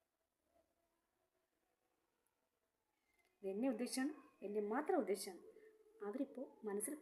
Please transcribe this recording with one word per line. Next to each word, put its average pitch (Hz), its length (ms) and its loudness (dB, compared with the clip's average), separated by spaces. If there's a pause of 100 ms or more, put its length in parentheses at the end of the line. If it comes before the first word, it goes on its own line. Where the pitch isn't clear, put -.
(3500)
ഇത് 196 80 -2
എന്നെ 220 180 2
ഉദ്ദേശിച്ചാണ്, 262 440 0 (320)
എന്നെ 208 160 0
മാത്രം 277 380 4
ഉദ്ദേശിച്ചാണ്. 196 440 0 (640)
അവരിപ്പോൾ 247 600 -4
മനസ്സിൽ 208 360 -2